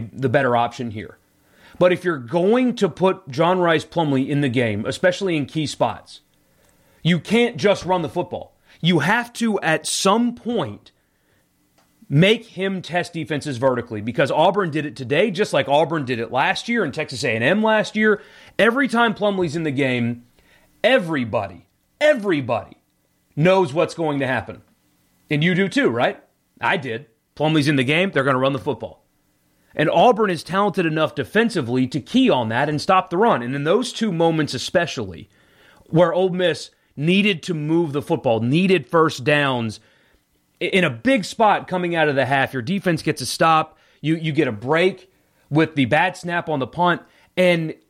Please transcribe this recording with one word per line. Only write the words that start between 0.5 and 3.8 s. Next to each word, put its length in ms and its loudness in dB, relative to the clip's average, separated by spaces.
option 360 -2
here. 260 -14
But 140 4
if 140 -2
you're 120 -2
going 600 0
to 100 2
put 400 -2
John 320 2
Rhys 240 2